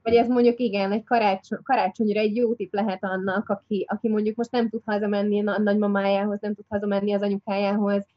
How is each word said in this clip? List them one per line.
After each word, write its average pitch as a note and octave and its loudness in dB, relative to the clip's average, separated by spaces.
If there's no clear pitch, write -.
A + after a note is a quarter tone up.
Vagy A3+ -2
ez A#3 6
mondjuk, A#3+ 2
igen, G3+ 0
egy A3+ -2
karácsony-, G#3 0
karácsonyra G#3+ 0
egy G#3+ 0
jó A#3 2
tipp G3+ -8
lehet G3+ -2
annak, F#3+ -2
aki, G3 -4
aki A3 -4
mondjuk G#3+ 0
most A#3 -4
nem A#3 0
tud A3+ -8
hazamenni G#3 0
a G#3 0
na-, G3+ 0
nagymamájához, G3+ 0
nem G#3+ -4
tud - -16
hazamenni G3+ -2
az G3+ 0
anyukájához, G3+ 0